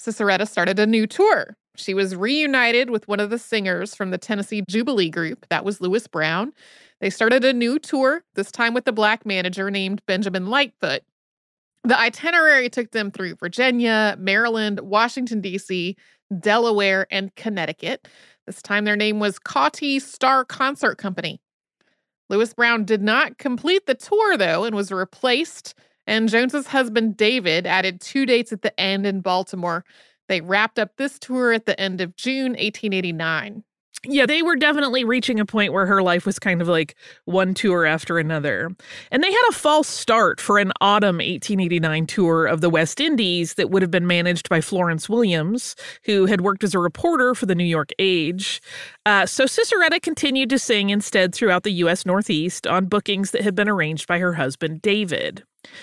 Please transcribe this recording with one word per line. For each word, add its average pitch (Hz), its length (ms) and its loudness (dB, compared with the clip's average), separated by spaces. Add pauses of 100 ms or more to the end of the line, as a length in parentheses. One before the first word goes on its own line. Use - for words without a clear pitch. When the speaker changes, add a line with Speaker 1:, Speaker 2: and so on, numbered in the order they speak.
Speaker 1:
Ciceretta 208 460 0
started 185 320 0
a 214 80 4
new 220 180 2
tour. 349 520 0 (200)
She - 160 -8
was 190 220 -2
reunited 247 720 0
with 220 200 -4
one 202 100 -2
of 208 100 -2
the 233 100 -4
singers 190 560 -4
from 190 160 -6
the 185 60 -4
Tennessee 202 520 -6
Jubilee 220 400 0
group. 160 400 -6
That 170 160 -2
was 196 160 -6
Lewis 185 260 -2
Brown. 165 460 -2 (480)
They 196 80 -2
started 233 340 2
a 262 80 4
new 240 280 0
tour, 277 440 0 (120)
this 196 140 -6
time 233 240 -2
with 247 120 -4
the 254 80 0
black 214 320 2
manager 190 440 -4
named 196 360 -4
Benjamin 190 420 -2
Lightfoot. 226 540 -2 (800)
The 247 160 2
itinerary 294 680 4
took 240 220 -6
them 208 200 -4
through 180 240 -8
Virginia, 226 800 0
Maryland, 214 640 0
Washington, 226 600 -2
D 185 160 -6
C, 185 400 -4 (420)
Delaware, 208 720 2
and 190 240 -6
Connecticut. 170 720 -6 (380)
This - 160 -16
time 208 240 -2
their 208 100 0
name 214 240 0
was 208 180 0
Cottee 277 640 -2
Star 262 460 0
Concert 269 520 -2
Company. - 440 -8 (880)
Lewis 220 240 0
Brown 233 320 2
did 208 160 2
not 233 360 2
complete 294 480 0
the 262 100 0
tour, 415 420 2
though, 175 260 2
and 226 100 -4
was 202 200 -4
replaced. 247 800 -4 (320)
And 220 220 0
Jones's 254 380 0
husband, 226 500 0
David, 185 500 2
added 185 320 0
two 269 260 -2
dates 233 280 2
at 202 80 -8
the - 180 -4
end 196 260 0
in 196 140 -2
Baltimore. 180 640 -2 (440)
They 185 140 -2
wrapped 202 380 0
up 208 180 -4
this 277 220 -6
tour 247 340 0
at 226 140 -2
the - 120 -2
end 190 220 -4
of 180 140 -6
June 262 420 -4
eighteen 208 360 -4
eighty-nine. 170 720 -4 (440)
Speaker 2:
Yeah, 269 200 2
they 311 160 2
were 339 120 2
definitely 277 480 0
reaching 233 360 0
a 214 60 0
point 202 280 0
where 185 140 2
her 196 160 4
life 175 240 2
was 190 100 -2
kind 175 240 0
of, 170 60 0
like, 160 280 0 (280)
one 185 320 0
tour 175 320 2
after 160 320 0
another. 151 500 -2 (400)
And 277 140 2
they 381 80 2
had 466 180 4
a - 40 2
false 302 340 2
start - 520 2
for 208 180 2
an 196 140 2 (100)
autumn 202 400 4
eighteen 185 380 -2
eighty-nine 165 480 0
tour 165 400 2
of 156 140 0
the 175 100 4
West 165 280 2
Indies 202 540 0
that 180 160 0
would 185 140 4
have 175 80 0
been 175 160 2
managed 175 420 0
by 165 120 2
Florence 170 460 -2
Williams, 202 680 0 (300)
who 202 200 4
had 196 160 2
worked 196 220 0
as 196 100 0
a 190 60 2
reporter 254 560 2
for - 100 -4
the 185 100 0
New 175 80 0
York 160 360 0
Age. 185 640 0 (420)
Uh, 196 220 4
so - 180 2
Ciceretta 349 560 2
continued 269 480 -2
to 269 80 2
sing 202 320 0
instead 196 460 0
throughout 185 260 2
the 214 100 -4
U 175 180 2
S 180 140 0
Northeast 180 640 -2
on 185 220 0
bookings 196 420 -2
that - 140 -2
had 202 100 0
been 208 160 0
arranged 160 380 -2
by 175 100 0
her 180 160 0
husband, 156 480 -4
David. 196 600 -2 (400)